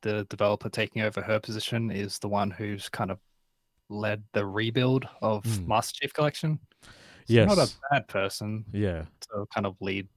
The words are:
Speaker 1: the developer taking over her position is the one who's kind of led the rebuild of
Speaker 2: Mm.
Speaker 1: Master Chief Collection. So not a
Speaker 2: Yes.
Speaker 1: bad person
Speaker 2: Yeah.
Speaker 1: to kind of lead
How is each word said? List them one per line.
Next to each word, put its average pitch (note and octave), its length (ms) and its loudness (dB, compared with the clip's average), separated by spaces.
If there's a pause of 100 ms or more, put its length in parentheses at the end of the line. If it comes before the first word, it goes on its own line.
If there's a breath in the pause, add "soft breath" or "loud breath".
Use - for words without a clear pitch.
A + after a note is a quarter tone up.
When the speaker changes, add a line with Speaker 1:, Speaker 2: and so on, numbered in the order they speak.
Speaker 1:
the G#2 300 -2
developer G#2 380 2
taking A2 340 -2
over G#2 180 -2
her A2 200 0
position A2+ 500 -4
is G2+ 280 -6
the G#2+ 100 -6
one G2+ 220 0
who's G2+ 380 -8
kind G2 220 -4
of G2 80 -6 (720)
led G#2+ 340 -2 (100)
the G#2 140 0
rebuild A#2+ 600 2 (140)
of G#2+ 240 0
Speaker 2:
Mm. G#2 220 0
Speaker 1:
Master G#2+ 340 0
Chief C#3 140 -6
Collection. D3+ 440 0 (720 loud breath)
So A2+ 160 8
not G3 140 8
a D#3+ 40 8
Speaker 2:
Yes. - 160 0 (120)
Speaker 1:
bad C#3 180 2
person G#2 640 -2
Speaker 2:
Yeah. F2+ 340 0 (140)
Speaker 1:
to G#2 320 -8
kind G#2 140 -2
of F#2+ 140 -4
lead G2 360 -4